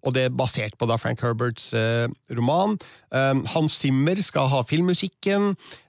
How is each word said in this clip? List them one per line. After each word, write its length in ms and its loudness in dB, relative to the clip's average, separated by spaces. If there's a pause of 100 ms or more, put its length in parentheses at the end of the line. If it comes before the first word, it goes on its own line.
og 120 -2
det 100 2
er 100 0
basert 440 -2
på 80 0
da 100 2
Frank 240 -4
Herberts, 540 -2
eh, 320 0 (280)
roman. 440 2 (320)
Eh, 240 2 (100)
Hans 340 0
Zimmer 440 2
skal 240 0
ha 160 2
filmmusikken, 920 0 (320)